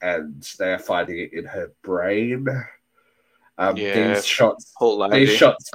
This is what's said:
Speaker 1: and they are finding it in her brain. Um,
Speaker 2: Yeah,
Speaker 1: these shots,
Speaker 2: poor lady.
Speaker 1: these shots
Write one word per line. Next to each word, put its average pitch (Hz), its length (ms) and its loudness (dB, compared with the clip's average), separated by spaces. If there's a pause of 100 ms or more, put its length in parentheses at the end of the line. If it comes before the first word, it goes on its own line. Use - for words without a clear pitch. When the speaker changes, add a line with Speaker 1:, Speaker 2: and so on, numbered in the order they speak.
Speaker 1:
and 78 400 -6 (180)
they 92 140 -2
are 90 60 -4
finding 87 400 -4
it 82 140 -10
in 82 120 -10
her 87 260 -10 (100)
brain. 107 680 -2 (1120)
Um, 98 200 0
Speaker 2:
Yeah, 101 380 0
Speaker 1:
these 101 100 0
shots, - 520 0
Speaker 2:
poor 104 300 2
lady. 131 180 6
Speaker 1:
these 107 120 4
shots - 380 4